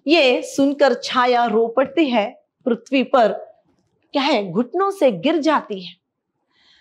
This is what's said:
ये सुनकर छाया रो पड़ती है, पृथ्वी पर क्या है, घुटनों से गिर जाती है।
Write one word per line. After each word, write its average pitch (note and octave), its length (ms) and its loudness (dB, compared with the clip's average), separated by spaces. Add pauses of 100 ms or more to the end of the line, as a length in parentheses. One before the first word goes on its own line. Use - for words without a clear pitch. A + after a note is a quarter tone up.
ये C#4+ 360 2
सुनकर C#4 520 0
छाया B3 520 0
रो A3+ 200 0
पड़ती C4+ 420 0
है, A#3+ 360 -2 (220)
पृथ्वी B3 360 -2
पर A3 300 2 (840)
क्या C#4 80 0
है, A3 300 -2
घुटनों D4 380 -2
से D#4+ 220 0
गिर C4+ 260 -2
जाती C4+ 420 -4
है। F3 140 -20 (880)